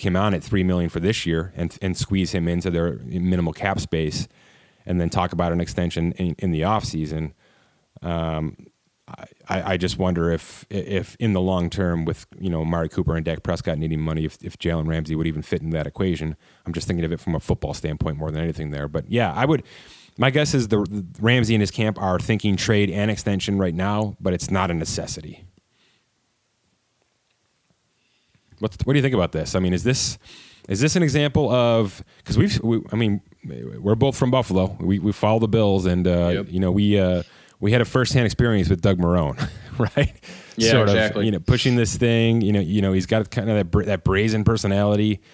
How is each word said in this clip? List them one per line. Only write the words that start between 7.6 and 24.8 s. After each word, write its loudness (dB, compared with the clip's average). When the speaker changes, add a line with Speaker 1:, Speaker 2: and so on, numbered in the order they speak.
Speaker 1:
Um, -4
I, -18
I, -6
I 0
just -4
wonder 0
if, -8
if -6
in 0
the 0
long 0
term -2
with, -6
you -6
know, -2
Amari -2
Cooper -2
and -4
Dak -6
Prescott -4
needing -4
money, -2
if, -10
if -12
Jalen -2
Ramsey -4
would -2
even -4
fit -6
in -6
that -4
equation. -4
I'm -6
just -6
thinking -2
of -4
it -4
from -4
a -4
football -2
standpoint -6
more -6
than -4
anything -6
there. -6
But -6
yeah, 0
I 0
would, 0
my 4
guess 2
is 2
the, 2
the -6
Ramsey 4
and 4
his 2
camp -2
are 0
thinking 0
trade 2
and 0
extension -2
right 0
now, -2
but -2
it's -6
not 0
a -2
necessity. -8